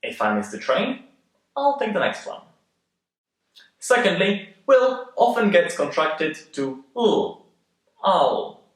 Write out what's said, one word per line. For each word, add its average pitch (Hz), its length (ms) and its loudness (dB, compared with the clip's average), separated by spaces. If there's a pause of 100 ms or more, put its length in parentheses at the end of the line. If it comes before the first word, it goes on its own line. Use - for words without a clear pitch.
If - 200 -8
I 107 120 0
miss 104 160 -4
the - 80 -12
train, 214 460 -2 (520)
I'll 277 220 0
take 220 140 -4
the 196 80 -2
next - 260 -4
one. - 140 -12 (1400)
Secondly, 202 720 0 (180)
will 254 500 4
often 233 340 2
gets 175 260 2
contracted 156 640 -2 (140)
to 135 320 -6 (120)
l. - 500 0 (560)
I'll. 139 640 0 (120)